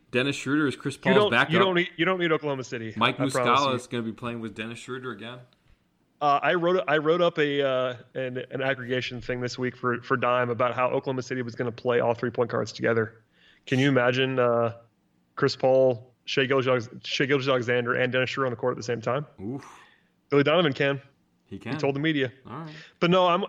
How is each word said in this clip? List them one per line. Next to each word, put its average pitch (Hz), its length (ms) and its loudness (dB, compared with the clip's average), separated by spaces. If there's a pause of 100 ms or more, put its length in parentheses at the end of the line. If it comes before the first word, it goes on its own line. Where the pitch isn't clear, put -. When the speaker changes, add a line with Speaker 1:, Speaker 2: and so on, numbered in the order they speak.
(100)
Speaker 1:
Dennis 135 260 0
Schroeder 147 300 -2
is 127 80 -2
Chris - 220 -8
Speaker 2:
You - 60 -20
Speaker 1:
Paul's - 140 4
Speaker 2:
don't, 208 140 4
Speaker 1:
backup. 127 220 2
Speaker 2:
you 170 60 4
don't 190 160 2
need, 175 220 0
you 160 80 -2
don't 185 140 0
need 170 140 0
Oklahoma 143 320 -2
City. 113 320 -10
Speaker 1:
Mike 120 240 0
Speaker 2:
I, 139 60 -2
I 135 40 -4
promise 127 300 2
Speaker 1:
Muscala 139 100 2
Speaker 2:
you. 127 60 0
Speaker 1:
is 123 100 -8
gonna 120 160 -6
be 113 100 -6
playing 117 280 -10
with 110 160 -10
Dennis 113 240 -12
Schroeder 127 320 -10
again. 113 260 -14 (840)
Speaker 2:
Uh, 143 220 4
I 151 120 2
wrote, 175 340 2
I 147 100 4
wrote 160 220 2
up 170 180 2
a, 143 300 2
uh, 127 260 0 (200)
an, 127 360 -6
an 135 120 -6
aggregation 127 580 -2
thing 123 200 -6
this 123 180 -6
week 127 180 -4
for, 123 260 0
for 135 140 0
Dime 123 340 2
about 120 240 0
how 127 140 2
Oklahoma 131 340 -2
City 131 200 -6
was 117 120 -10
gonna 123 160 -4
play 120 300 0
all 120 140 2
three 120 160 -4
point 117 200 -2
guards 117 220 -2
together. 117 400 0 (540)
Can 131 120 0
you 135 100 4
imagine, 131 520 2
uh, 117 320 2 (640)
Chris 139 180 2
Paul, 131 580 2 (120)
Shai 135 220 0
Gilgeous-, 127 420 0 (160)
Shai - 220 -2
Gilgeous-Alexander, 127 680 0
and 127 180 0
Dennis 127 180 0
Schroeder 135 160 -2
on 127 60 -2
the 117 40 -6
court 123 160 -2
at 127 60 -8
the 117 60 -10
same 117 160 -4
time? 127 260 -4 (140)
Speaker 1:
Oof. 117 240 -10 (680)
Speaker 2:
Billy 143 120 6
Donovan 151 300 4
can. 139 280 0 (460)
Speaker 1:
He 98 120 -14
can. - 140 -10
Speaker 2:
He 156 60 -6
told 139 160 0
the 139 60 -6
media. 147 320 0 (160)
Speaker 1:
All 110 120 -14
right. 160 100 -14 (280)
Speaker 2:
But 170 120 4
no, 185 180 6
I'm, 180 200 2